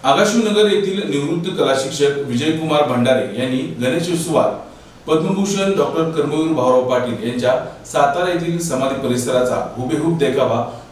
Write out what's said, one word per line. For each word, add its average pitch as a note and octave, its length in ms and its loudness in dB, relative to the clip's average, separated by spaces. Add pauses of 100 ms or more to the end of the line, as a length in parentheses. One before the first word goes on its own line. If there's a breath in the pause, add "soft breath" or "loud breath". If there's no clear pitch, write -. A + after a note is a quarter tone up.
आगाशिवनगर G#3 680 4
येथील F#3+ 380 -2
निवृत्त E3 480 -2
कला C3+ 160 2
शिक्षक C#3+ 440 0
विजयकुमार D3 640 0
भंडारे A#2+ 580 0
यांनी C3 160 -2
गणेशोत्सवात D#3+ 1120 0 (400 loud breath)
पद्मभूषण G3 680 0
डॉक्टर D#3+ 340 0
कर्मवीर D#3 420 0
भाऊराव B2+ 360 2
पाटील A#2+ 400 -2
यांच्या - 560 -2
सातारा F3 440 2
येथील E3 320 -2
समाधी C3 480 -2
परिसराचा B2 680 0
हुबेहूब A#2 420 0
देखावा - 540 0 (200 loud breath)